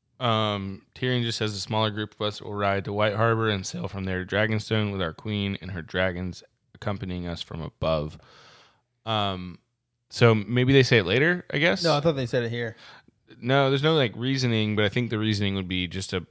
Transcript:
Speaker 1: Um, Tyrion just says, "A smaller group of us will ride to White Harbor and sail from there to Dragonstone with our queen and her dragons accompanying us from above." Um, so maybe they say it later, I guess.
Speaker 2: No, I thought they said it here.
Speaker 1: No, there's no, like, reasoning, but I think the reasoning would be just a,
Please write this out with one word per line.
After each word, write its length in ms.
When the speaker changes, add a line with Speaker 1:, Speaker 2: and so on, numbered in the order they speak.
Speaker 1:
Um, 640
Tyrion 280
just 140
says, 160
"A 60
smaller 320
group 240
of 60
us 200
will 120
ride 320
to 80
White 220
Harbor 340
and 160
sail 220
from 180
there 200
to 100
Dragonstone 560
with 100
our 120
queen 480
and 100
her 100
dragons 640
accompanying 540
us 140
from 200
above." 560
Um, 540
so 240
maybe 400
they 100
say 160
it 60
later, 460
I 80
guess. 240
Speaker 2:
No, 120
I 40
thought 160
they 100
said 180
it 60
here. 260
Speaker 1:
No, 300
there's 140
no, 120
like, 200
reasoning, 600
but 100
I 40
think 200
the 100
reasoning 360
would 120
be 200
just 260
a, 180